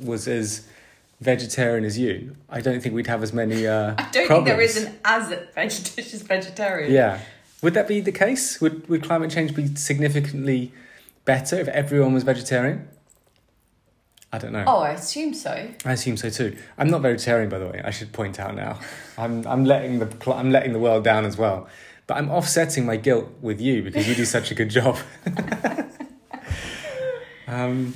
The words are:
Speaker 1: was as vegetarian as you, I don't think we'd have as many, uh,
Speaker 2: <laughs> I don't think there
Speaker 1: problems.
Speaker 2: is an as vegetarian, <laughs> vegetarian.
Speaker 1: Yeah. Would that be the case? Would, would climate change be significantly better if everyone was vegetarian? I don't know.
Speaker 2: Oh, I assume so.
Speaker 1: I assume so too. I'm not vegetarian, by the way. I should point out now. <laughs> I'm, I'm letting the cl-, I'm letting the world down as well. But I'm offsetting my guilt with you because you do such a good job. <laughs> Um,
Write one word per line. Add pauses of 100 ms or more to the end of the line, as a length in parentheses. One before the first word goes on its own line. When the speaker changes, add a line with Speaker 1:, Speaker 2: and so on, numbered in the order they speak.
Speaker 1:
was
as (540)
vegetarian
as
you, (120)
I
don't
think
we'd
have
as
many,
uh,
Speaker 2:
<laughs>
I (100)
don't
think
there
Speaker 1:
problems.
Speaker 2:
is
an
as (260)
vegetarian,
<laughs>
vegetarian.
Speaker 1:
Yeah. (440)
Would
that
be
the
case?
Would,
would
climate
change
be
significantly (540)
better
if
everyone
was
vegetarian? (1400)
I
don't
know.
Speaker 2:
Oh,
I
assume
so. (160)
Speaker 1:
I
assume
so
too. (220)
I'm
not
vegetarian,
by
the
way.
I
should
point
out
now. (180)
<laughs>
I'm,
I'm
letting
the (180)
cl-,
I'm
letting
the
world
down
as
well. (380)
But
I'm
offsetting
my
guilt (140)
with
you
because
you
do
such
a
good
job. (300)
<laughs> (2000)
Um,